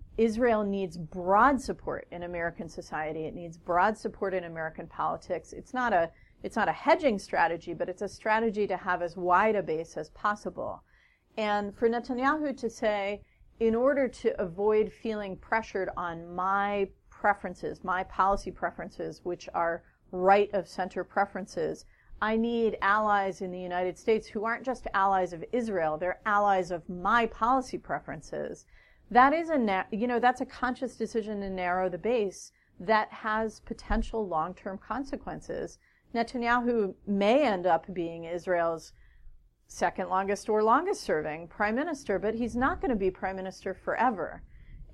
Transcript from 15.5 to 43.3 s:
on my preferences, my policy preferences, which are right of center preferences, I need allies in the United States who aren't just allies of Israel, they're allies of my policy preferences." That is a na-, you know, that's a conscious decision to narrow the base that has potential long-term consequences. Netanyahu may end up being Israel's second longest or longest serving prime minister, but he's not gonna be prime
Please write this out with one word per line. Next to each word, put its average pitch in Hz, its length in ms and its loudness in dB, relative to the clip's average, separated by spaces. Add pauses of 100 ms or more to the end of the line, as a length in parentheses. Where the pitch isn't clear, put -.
on 170 380 -6
my 196 540 0 (220)
preferences, 180 760 -2
my 185 200 0
policy 196 460 2
preferences, 170 720 -8
which 180 300 -6
are 170 300 0 (260)
right 196 420 6
of 185 160 -2
center 185 360 -4
preferences, 185 840 -4 (360)
I 220 140 0
need 233 440 2
allies 202 600 2
in 185 80 -6
the 180 80 -8
United 180 400 -4
States 220 300 0
who 208 160 -4
aren't 233 200 -4
just 254 300 -6
allies 190 380 2
of 160 180 -10
Israel, 185 480 0
they're 175 260 -4
allies 202 460 2
of 165 180 -6
my 202 380 0
policy 240 520 0
preferences." 147 840 -8 (460)
That 254 220 8
is 330 180 0
a 302 80 2
na-, 196 320 2
you 220 160 -2
know, 240 140 0
that's 247 200 2
a 226 60 -4
conscious 247 500 -4
decision 214 440 -4
to 196 100 -6
narrow 185 380 0
the 175 100 -4
base 214 540 -2 (260)
that 214 340 2
has 220 480 -2
potential 220 680 -2
long-term 185 500 -4
consequences. - 1000 -8 (360)
Netanyahu 233 800 0 (140)
may 208 340 6
end 190 240 2
up 170 260 2
being 165 300 -6
Israel's 165 680 -2 (760)
second 185 420 -2
longest 196 400 0
or 214 140 2
longest 294 400 2
serving 160 460 -2
prime 214 260 -2
minister, 269 440 -2
but 214 160 -2
he's 233 200 -4
not 277 260 0
gonna 269 140 0
be 190 160 0
prime 190 260 -4